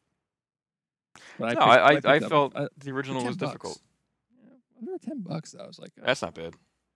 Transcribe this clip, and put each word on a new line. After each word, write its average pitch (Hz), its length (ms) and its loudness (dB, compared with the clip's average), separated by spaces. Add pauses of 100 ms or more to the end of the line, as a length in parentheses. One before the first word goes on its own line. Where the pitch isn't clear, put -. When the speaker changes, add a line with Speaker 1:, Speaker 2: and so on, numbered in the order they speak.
(1400)
Speaker 1:
But - 100 -6
I 120 60 -2
Speaker 2:
No, - 60 0
Speaker 1:
picked, 120 120 4
Speaker 2:
I, 127 40 10
I, 123 160 8
Speaker 1:
I 151 80 2
picked - 60 -4
Speaker 2:
I 139 160 4
Speaker 1:
up, 107 60 -6
Speaker 2:
felt 143 260 0
Speaker 1:
uh, 143 220 -6
Speaker 2:
the 139 140 -14
Speaker 1:
for 131 60 -6
Speaker 2:
original 135 260 -6
Speaker 1:
ten 123 60 -4
Speaker 2:
was - 80 -6
Speaker 1:
bucks. 143 140 -6
Speaker 2:
difficult. - 300 -14 (580)
Speaker 1:
Yeah, 262 140 -20 (260)
under 330 200 -12
ten 285 240 -12
bucks, 165 360 -12
I - 80 -16
was - 120 -20
like, - 220 -20
"Oh, - 60 -14
Speaker 2:
That's 127 160 -2
not 82 120 -8
bad. 82 200 -12 (420)